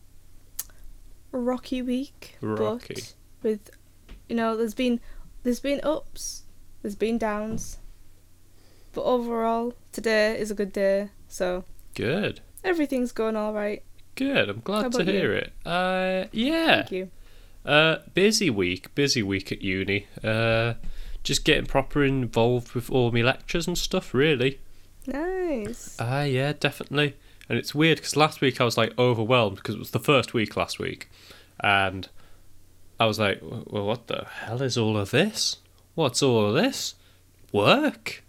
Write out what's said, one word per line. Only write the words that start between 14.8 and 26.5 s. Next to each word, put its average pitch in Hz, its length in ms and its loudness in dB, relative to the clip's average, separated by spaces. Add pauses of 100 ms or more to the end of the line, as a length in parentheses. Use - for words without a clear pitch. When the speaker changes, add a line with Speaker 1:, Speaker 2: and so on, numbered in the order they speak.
Speaker 1:
How 254 80 -2
Speaker 2:
to 247 120 -2
Speaker 1:
about 165 100 0
you? 202 80 2
Speaker 2:
hear 127 120 2
it. - 200 -2 (120)
Uh, 185 680 0
yeah. 294 500 4
Speaker 1:
Thank - 100 -8
you. 185 180 -6 (540)
Speaker 2:
Uh, 156 320 6 (160)
busy 202 380 4
week. 92 440 0
Busy 139 280 2
week 98 280 -2
at - 120 -6
uni. 95 440 0 (160)
Uh, 113 520 2 (480)
just - 220 -2
getting 139 200 4
proper 143 400 2
involved 123 680 2
with 120 160 -4
all 123 200 4
my 117 120 2
lectures 156 440 0
and 175 120 -2
stuff, - 340 -2
really. 135 480 2 (460)
Speaker 1:
Nice. 294 920 -4
Speaker 2:
Ah, 131 260 -2
yeah, 139 280 0